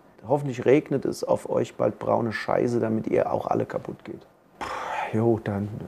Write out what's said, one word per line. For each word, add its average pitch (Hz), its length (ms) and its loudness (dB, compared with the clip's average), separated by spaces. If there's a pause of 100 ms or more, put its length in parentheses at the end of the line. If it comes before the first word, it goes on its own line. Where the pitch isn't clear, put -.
(260)
Hoffentlich 131 380 -2
regnet 139 400 4
es - 180 -4
auf - 280 0
euch 120 260 0
bald 117 220 0
braune 113 340 0
Scheiße, - 480 0
damit 110 260 0
ihr - 240 2
auch - 160 -2
alle - 200 2
kaputt - 380 -8
geht. - 220 -12 (320)
Puh, - 100 -8 (440)
jo, 113 320 4
dann 104 240 -2 (200)